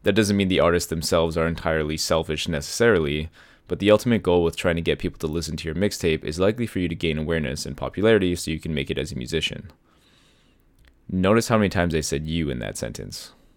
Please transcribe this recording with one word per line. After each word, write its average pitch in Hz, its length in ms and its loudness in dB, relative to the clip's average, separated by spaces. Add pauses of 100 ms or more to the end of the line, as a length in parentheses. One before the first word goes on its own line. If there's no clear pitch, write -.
that 101 100 2
doesn't 101 240 4
mean 98 100 2
the 90 120 4
artists 85 320 2
themselves 82 460 0
are 82 100 2
entirely 80 500 -2
selfish 80 500 -2
necessarily, 78 800 0 (380)
but 87 120 -6
the 101 120 6
ultimate 107 300 4
goal 87 220 4
with 82 140 0
trying 85 180 0
to 85 60 -2
get 78 180 0
people 85 200 -6
to 80 80 -4
listen 78 280 -4
to 78 100 -8
your 78 100 -6
mixtape 87 500 0
is 80 160 -4
likely 110 260 0
for - 120 -6
you 87 100 -2
to 82 60 -4
gain 78 220 -2
awareness 76 480 -4
and 69 120 -10
popularity 92 580 2
so 82 160 -6
you 78 80 -4
can 82 140 -6
make 69 180 -4
it 73 60 -2
as 73 160 -6
a - 20 -10
musician. 73 560 -6 (1400)
Notice 95 380 2
how 113 100 4
many 101 120 4
times 87 260 0
I 76 60 2
said 76 260 -4
"you" 80 220 -2
in 62 100 -6
that 52 180 -8
sentence. 53 540 -10 (260)